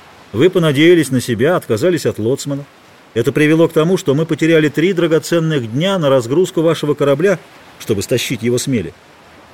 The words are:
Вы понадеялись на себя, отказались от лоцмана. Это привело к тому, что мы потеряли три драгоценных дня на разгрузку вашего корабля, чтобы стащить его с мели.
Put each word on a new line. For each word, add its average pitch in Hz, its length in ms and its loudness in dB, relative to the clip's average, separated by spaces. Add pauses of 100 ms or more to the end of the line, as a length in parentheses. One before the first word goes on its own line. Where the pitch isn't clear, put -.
(320)
Вы 131 160 4
понадеялись 160 640 4
на 131 100 0
себя, 127 360 0
отказались 143 500 -2
от 110 120 -2
лоцмана. 139 460 -4 (500)
Это 117 180 0
привело 156 360 4
к 160 40 -16
тому, 165 240 2
что 139 180 0
мы 160 100 0
потеряли 160 440 2
три 160 240 0
драгоценных 160 800 0
дня 185 260 -2
на 151 100 0
разгрузку 135 540 0
вашего 156 320 0
корабля, 147 440 0 (420)
чтобы 101 220 -4
стащить 117 400 -4
его 120 140 0
с 123 100 -6
мели. 113 280 -4 (600)